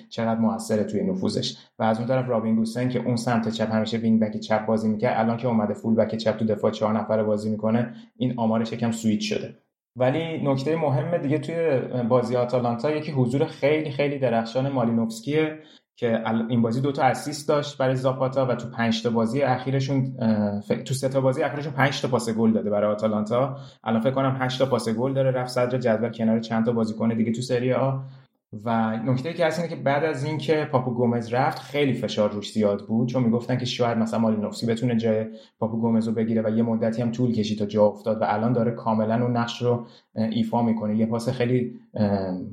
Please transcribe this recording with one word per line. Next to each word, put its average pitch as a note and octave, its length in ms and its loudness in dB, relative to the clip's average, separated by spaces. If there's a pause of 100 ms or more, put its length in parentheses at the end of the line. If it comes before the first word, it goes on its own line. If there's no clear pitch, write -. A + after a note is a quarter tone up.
چقدر A2+ 300 -2
موثره G#2+ 440 0
توی G2 200 -2
نفوذش. F#2+ 540 -2 (220)
و A2+ 40 0
از A2+ 140 2
اون A#2 100 -4
طرف B2+ 220 0
رابین A2+ 260 0
گوسن B2 340 0
که B2 100 -2
اون B2 160 0
سمت A2+ 340 0
چپ A2 220 -2
همیشه A2 260 0
وینگ A2+ 240 4
بک G#2+ 160 0
چپ G#2+ 280 0
بازی A2 240 0
می‌کرد، G#2+ 300 0
الان A2+ 180 2
که B2+ 100 -2
اومده G#2+ 260 2
فول A2+ 220 0
بک A2 200 2
چپ A2 220 0
تو A2 80 0
دفاع G#2+ 260 2
چهار G#2+ 280 0
نفره A2 240 0
بازی G#2+ 260 0
می‌کنه، A2 440 0 (240)
این B2+ 200 -2
آمارش A2+ 360 0
یکم A#2 180 -2
سویچ G#2+ 380 0
شده. - 280 -4 (380)
ولی D#3 480 0
نکته C#3 320 0
مهم D#3 420 0
دیگه C#3+ 200 0
توی E3 420 0 (240)
بازی A#2+ 320 2
آتالانتا B2 560 0
یکی D3+ 200 -4
حضور C3+ 340 2
خیلی D3+ 460 0
خیلی C#3+ 280 -2
درخشان B2+ 500 0
مالینوفسکیه C3 880 0 (400)
که A2+ 260 0
ال-، A2+ 240 0
این A#2+ 120 4
بازی A#2 200 0
دو C#3+ 100 2
تا C#3 120 0
اسیست C#3 440 0
داشت D3 300 0
برای C3 180 2
زاپاتا C3 500 0
و A#2+ 100 0
تو - 140 -8
پنج A2+ 340 0
تا A#2+ 60 0
بازی A2+ 320 0
اخیرشون، C3+ 800 0
اه، G#2 420 0
ف-، A#2 220 -4
تو C3+ 100 -6
سه C3 160 -2
تا C3+ 120 0
بازی C3 220 2
اخیرشون D3 300 -4
پنج C#3 280 0
تا - 60 -2
پاس A#2 220 0
گل A2 240 2
داده G2+ 160 0
برای G#2 220 2
آتالانتا. A2 640 0 (260)
الان A2+ 180 0
فکر C3 100 2
کنم C3+ 280 0
هشت C3 200 -2
تا C#3+ 60 4
پاس A#2 240 0
گل B2 240 -2
داره، C3+ 180 2
رفت B2 180 -2
صدر B2 280 0
جدول A2+ 320 2
کنار A2+ 300 0
چند A2+ 260 -2
تا A#2+ 60 2
بازیکن A2+ 380 0
دیگه A2+ 220 0
تو A#2 100 -4
سری B2+ 320 0
آ. C3 240 0 (680)
و A2+ 320 0
نکته C#3 360 -2
که E3+ 120 2
هست D#3+ 140 0
اینه E3 160 -4
که C3+ 60 -10
بعد C#3 220 2
از D3 200 -2
این D#3 140 -2
که D#3 340 0
پاپو B2+ 220 0
گومز A#2 400 0
رفت C3+ 260 0
خیلی C#3 340 0
فشار G#2 380 0
روش G2+ 200 -8
زیاد G2+ 360 2
بود، A#2 200 2
چون C3 160 0
می‌گفتن A#2+ 340 2
که B2 80 -4
شاید A#2 320 0
مثلاً A2+ 220 0
مالینوفسکی G#2+ 460 0
بتونه A2+ 300 0
جای A2 300 2 (340)
پاپو A2+ 220 -2
گومز A2+ 260 2
رو A2 60 0
بگیره A2+ 280 0
و G#2+ 80 0
یه A2+ 140 2
مدتی A2+ 380 0
هم A#2 100 0
طول B2 220 0
کشید G#2+ 260 0
تا G#2 60 0
جا G#2 200 4
افتاد G#2+ 360 0
و G2+ 60 2
الان A2 260 0
داره A#2+ 180 2
کاملاً A2+ 540 0
اون A#2+ 120 0
نقش A#2 240 -4
رو، A#2+ 260 0 (280)
اه، A2 160 0
ایفا A#2 300 0
می‌کنه. A2 360 0
یه A2+ 80 2
پاس A2+ 240 -2
خیلی، B2 500 0 (140)
اه، G2 440 0 (160)